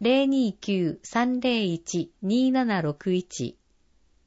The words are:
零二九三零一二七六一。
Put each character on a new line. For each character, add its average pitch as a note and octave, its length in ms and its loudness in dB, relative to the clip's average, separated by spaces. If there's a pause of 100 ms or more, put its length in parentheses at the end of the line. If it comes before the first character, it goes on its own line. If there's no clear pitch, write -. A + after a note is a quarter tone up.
零 C4+ 260 4
二 C4+ 260 2
九 F3+ 500 -2
三 B3 380 -2
零 A3+ 320 0
一 E3 400 -6 (100)
二 B3 300 2
七 A3+ 300 0
六 D3+ 300 -2
一。 F3+ 440 -4 (720)